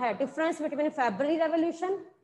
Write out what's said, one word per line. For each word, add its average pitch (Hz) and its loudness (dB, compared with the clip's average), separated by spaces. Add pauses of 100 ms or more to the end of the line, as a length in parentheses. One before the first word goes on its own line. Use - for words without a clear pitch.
है, 220 0
difference 311 -2
between 302 0
February 262 2
revolution 339 0 (260)